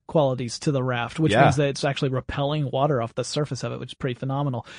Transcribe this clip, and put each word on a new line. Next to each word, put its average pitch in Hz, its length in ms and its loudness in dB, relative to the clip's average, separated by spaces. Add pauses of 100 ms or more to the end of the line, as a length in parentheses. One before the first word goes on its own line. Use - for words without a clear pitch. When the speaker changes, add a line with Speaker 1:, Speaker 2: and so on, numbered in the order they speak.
Speaker 1:
qualities 131 540 0
to 156 120 0
the 131 100 0
raft, 120 360 -2
which 156 140 4
Speaker 2:
Yeah. 120 120 8
Speaker 1:
means 123 120 6
that 143 120 4
it's 135 160 -2
actually 139 260 0
repelling 139 600 -2
water 135 320 2
off 117 120 -6
the 123 100 -4
surface 147 400 -4
of 120 80 -4
it, 123 80 -8
which 127 100 -10
is - 40 -18
pretty 127 240 -4
phenomenal. 135 480 -2 (120)